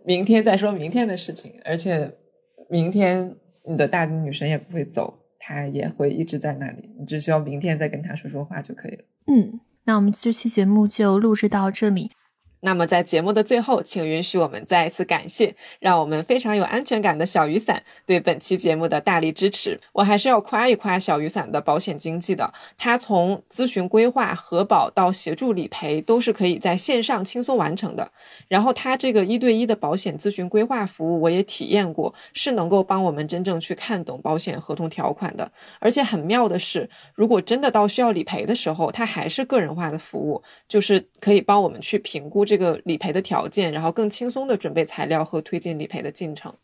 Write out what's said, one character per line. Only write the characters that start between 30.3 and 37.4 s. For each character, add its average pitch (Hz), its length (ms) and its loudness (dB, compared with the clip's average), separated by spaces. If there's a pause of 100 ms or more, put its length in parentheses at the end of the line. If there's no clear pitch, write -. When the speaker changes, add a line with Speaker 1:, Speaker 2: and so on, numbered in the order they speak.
Speaker 1:
询 180 180 -6
规 214 160 2
划 240 200 -2
服 170 300 -2
务 165 60 0
我 165 100 4
也 185 140 2
体 - 220 -8
验 190 260 0
过， 156 200 -4 (200)
是 - 200 -4
能 226 160 0
够 196 140 4
帮 190 220 0
我 170 80 2
们 151 160 -6
真 175 160 -4
正 180 160 -2
去 165 160 -6
看 196 260 -6
懂 131 200 -10
保 156 140 0
险 170 240 -6
合 - 140 -8
同 165 140 -6
条 - 240 -4
款 - 240 -8
的。 - 160 -8 (260)
而 214 100 0
且 262 140 2
很 220 180 -2
妙 214 280 2
的 185 100 -2
是， - 300 -4 (260)
如 220 140 2
果 220 120 4